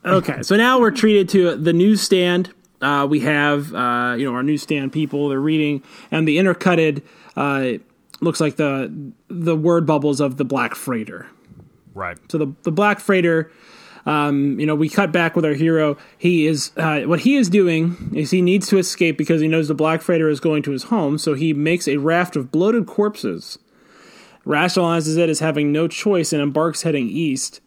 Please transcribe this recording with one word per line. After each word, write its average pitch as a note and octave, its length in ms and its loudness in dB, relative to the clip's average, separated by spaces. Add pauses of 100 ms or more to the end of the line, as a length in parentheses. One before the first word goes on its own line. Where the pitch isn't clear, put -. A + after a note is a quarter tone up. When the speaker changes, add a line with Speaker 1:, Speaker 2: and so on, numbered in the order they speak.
Speaker 1:
okay, F3+ 380 0
so F#3+ 120 0
now B3 240 4
we're A3+ 120 4
treated G#3 380 4
to F3 260 2
the D#3 180 0
newsstand. F3+ 800 2 (280)
Uh, C#3+ 280 0
we D3+ 120 2
have, D3 520 0
uh, B2 440 -2
you C3+ 80 -2
know, B2+ 80 -4
our B2 100 -4
newsstand C#3+ 500 -2
people. D3 360 -2
They're C3+ 100 -2
reading, D3 440 -2 (260)
and D#3+ 180 0
the D3+ 100 2
intercutted, E3+ 680 2 (320)
uh, C3+ 380 -2 (480)
looks E3 180 -2
like D3+ 160 0
the, C3+ 360 -4 (380)
the E3+ 260 -2
word E3 300 2
bubbles C#3+ 360 0
of C3+ 160 -2
the C#3 80 -2
Black B2 300 -4
Freighter. A2 520 -8 (680)
Speaker 2:
Right. F2+ 240 -10 (140)
Speaker 1:
So E3 60 -2
the, D3 160 -2 (100)
the E3+ 80 -2
Black G3+ 280 2
Freighter, E3+ 520 0 (540)
um, C#3+ 540 -2
you D3+ 60 -2
know, D#3 100 0
we D#3 140 0
cut G3 220 0
back E3+ 240 0
with E3+ 80 2
our D3+ 100 0
hero. D#3 440 0 (200)
He E3+ 300 2
is, D#3 300 -2
uh, D#3 240 0
what D#3+ 200 0
he C4+ 140 4
is A#3+ 140 2
doing F3 680 2
is D3+ 160 -2
he F#3 100 2
needs F3+ 280 2
to G3 80 4
escape E3+ 400 0
because D#3 240 2
he D#3 60 2
knows D#3+ 200 0
the D#3 80 0
Black D#3 260 0
Freighter D#3+ 280 0
is D3 100 -2
going D3+ 240 0
to C#3+ 80 -4
his C3+ 120 -6
home. D#3 340 0
So D3+ 160 -2
he D#3 200 -2
makes D#3 340 -2
a C#3+ 100 0
raft E3 380 0
of C3+ 160 -4
bloated G3+ 340 2
corpses G#3 720 -6 (840)
rationalizes E3 720 0
it E3+ 120 2
as D#3 100 -2
having D3+ 320 0
no D#3 160 0
choice F3 460 -2
and D3 80 0
embarks D3+ 420 -2
heading C#3+ 260 -2
east. C3+ 580 -4